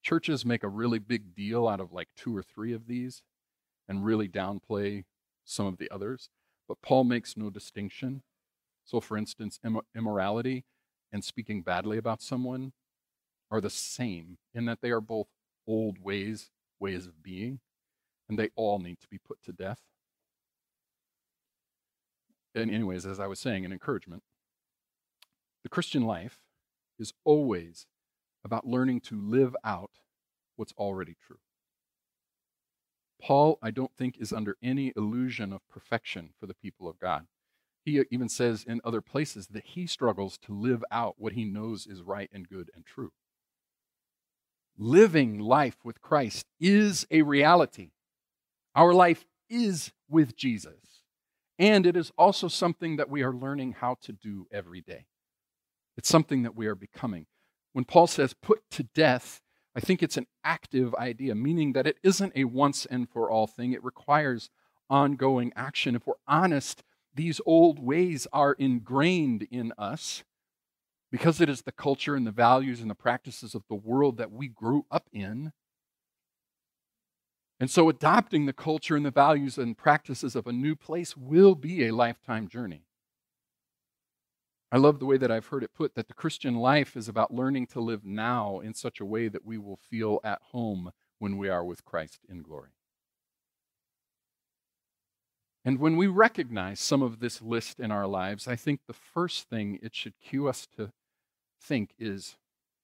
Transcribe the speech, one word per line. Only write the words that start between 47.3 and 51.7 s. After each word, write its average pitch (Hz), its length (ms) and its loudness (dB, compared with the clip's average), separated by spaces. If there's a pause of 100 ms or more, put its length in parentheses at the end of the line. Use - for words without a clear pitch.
Our 170 200 8
life 175 320 6 (240)
is 220 420 -2 (180)
with 143 260 4
Jesus. - 640 -8 (560)
And 196 280 6